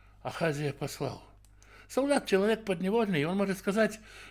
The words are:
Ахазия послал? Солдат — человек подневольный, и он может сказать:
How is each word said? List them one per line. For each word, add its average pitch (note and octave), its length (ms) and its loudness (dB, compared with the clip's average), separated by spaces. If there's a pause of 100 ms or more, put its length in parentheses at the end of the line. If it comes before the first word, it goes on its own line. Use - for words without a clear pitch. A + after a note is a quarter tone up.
(220)
Ахазия D3 500 -2
послал? C#3 480 -6 (680)
Солдат — C#4 400 2
человек G#3+ 360 2
подневольный, F#3+ 580 0
и - 20 2
он F3+ 120 0
может G3 220 0
сказать: G#3+ 400 0 (320)